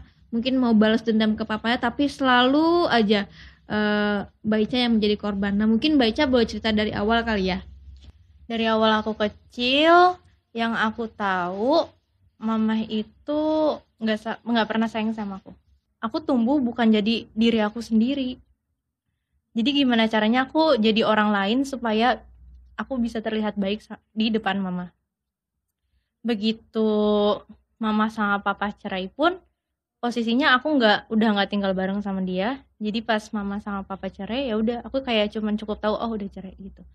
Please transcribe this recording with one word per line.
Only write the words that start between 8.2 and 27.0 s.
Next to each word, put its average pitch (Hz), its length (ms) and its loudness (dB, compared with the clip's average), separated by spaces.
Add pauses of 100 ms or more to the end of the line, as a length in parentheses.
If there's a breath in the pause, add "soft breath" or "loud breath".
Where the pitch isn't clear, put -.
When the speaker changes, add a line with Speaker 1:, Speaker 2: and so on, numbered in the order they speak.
Speaker 2:
Dari 226 180 -4
awal 220 320 2
aku 214 200 -2
kecil, 294 1000 2 (380)
yang 226 180 -2
aku 220 380 -2
tahu, 196 800 0 (480)
mama 220 420 -2
itu 220 600 -6 (560)
nggak 220 200 -2
sa-, 220 220 -10
nggak 226 260 0
pernah 220 200 -2
sayang 220 260 -4
sama 202 280 -8
aku. - 120 -20 (480)
Aku 226 200 -6
tumbuh 262 380 0
bukan 240 320 0
jadi 220 420 2
diri 226 280 2
aku 214 220 -2
sendiri. 254 560 0 (1160)
Jadi 233 180 0
gimana 247 320 2
caranya 220 380 2
aku 311 320 2
jadi 220 260 2
orang 214 300 2
lain 202 300 0
supaya 233 580 0 (560)
aku 240 240 -6
bisa 233 180 -4
terlihat 214 380 -4
baik 208 240 -2
sa-, - 320 -20
di 220 180 -2
depan 208 300 -2
mama. 180 320 -6 (1300)
Begitu 220 680 -2 (880)